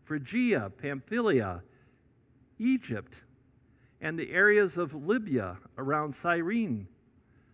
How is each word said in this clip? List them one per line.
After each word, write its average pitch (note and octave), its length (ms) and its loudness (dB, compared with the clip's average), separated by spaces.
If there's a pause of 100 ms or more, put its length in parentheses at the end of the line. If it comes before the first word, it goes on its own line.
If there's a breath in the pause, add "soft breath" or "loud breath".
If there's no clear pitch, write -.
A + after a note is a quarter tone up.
Phrygia, D#3 760 0
Pamphylia, C#3 840 0 (960 soft breath)
Egypt, A3 600 -2 (800 soft breath)
and D#3+ 160 -4
the D#3+ 140 -6
areas G3 460 4
of E3 160 -4
Libya C#3+ 680 0 (180)
around D3 360 -2
Cyrene, E3+ 720 -2 (680 soft breath)